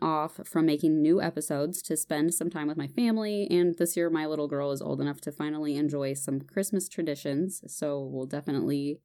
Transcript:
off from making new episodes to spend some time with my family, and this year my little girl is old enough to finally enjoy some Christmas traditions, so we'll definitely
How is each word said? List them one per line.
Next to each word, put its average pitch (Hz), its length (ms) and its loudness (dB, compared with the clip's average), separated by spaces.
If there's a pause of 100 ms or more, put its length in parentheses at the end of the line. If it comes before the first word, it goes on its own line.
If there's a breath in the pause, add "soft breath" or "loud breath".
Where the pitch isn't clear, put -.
off 156 420 0
from 165 220 2
making 156 360 4
new 165 200 6
episodes 151 640 -2
to 156 120 -2
spend 156 380 0
some 165 160 0
time 151 180 -4
with 151 80 -2
my 143 120 -4
family, 214 640 0
and 175 280 4
this - 180 2
year 170 140 2
my 160 160 0
little 151 240 -2
girl 143 220 0
is 139 100 -4
old 135 180 -4
enough 143 220 -2
to 151 100 -8
finally 151 460 -2
enjoy 143 380 0
some 135 260 -4
Christmas 190 480 -2
traditions, 151 800 -2
so 143 360 -4
we'll 131 220 -6
definitely 143 800 -2